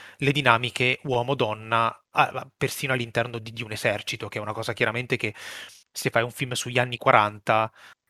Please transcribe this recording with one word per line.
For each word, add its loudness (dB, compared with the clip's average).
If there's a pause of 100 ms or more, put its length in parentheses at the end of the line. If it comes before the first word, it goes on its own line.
(180)
le 2
dinamiche 4
uomo-donna, 0 (260)
a-, 2 (120)
a-, -8
persino -2
all'interno -2
di, -10
di -10
un -10
esercito, -2
che -8
è -8
una -6
cosa -6
chiaramente 0
che -4 (560)
se -2
fai 2
un -4
film -6
sugli -2
anni 0
quaranta 4 (380)